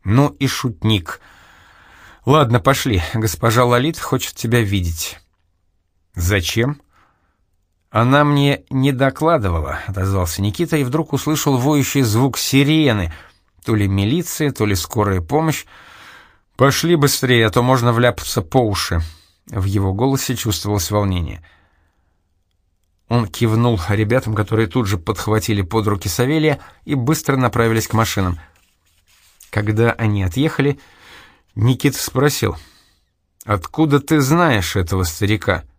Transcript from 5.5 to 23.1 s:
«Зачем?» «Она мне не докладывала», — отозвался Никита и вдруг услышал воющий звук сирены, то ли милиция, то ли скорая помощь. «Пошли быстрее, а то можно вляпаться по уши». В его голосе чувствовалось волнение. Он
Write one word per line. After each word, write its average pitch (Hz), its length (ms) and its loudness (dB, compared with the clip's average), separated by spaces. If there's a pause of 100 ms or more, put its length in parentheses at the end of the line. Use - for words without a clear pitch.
«Зачем?» 104 640 -2 (1080)
«Она 131 340 4
мне 143 460 2
не 135 220 0
докладывала», — 123 920 0
отозвался 95 560 -2
Никита 160 340 -2
и 143 80 0
вдруг 151 280 -2
услышал 147 460 0
воющий 139 440 0
звук 117 360 2
сирены, 135 760 2 (520)
то 117 100 0
ли 101 140 0
милиция, 127 640 0
то 107 120 -2
ли 101 120 0
скорая 98 440 -2
помощь. 147 440 -2 (920)
«Пошли 160 380 4
быстрее, 127 520 2
а 107 40 2
то 120 140 0
можно 123 280 2
вляпаться 120 500 0
по - 160 0
уши». 98 440 -2 (440)
В 95 180 -6
его 98 280 0
голосе 131 440 -2
чувствовалось 104 560 -4
волнение. 92 520 -2 (1600)
Он 117 180 0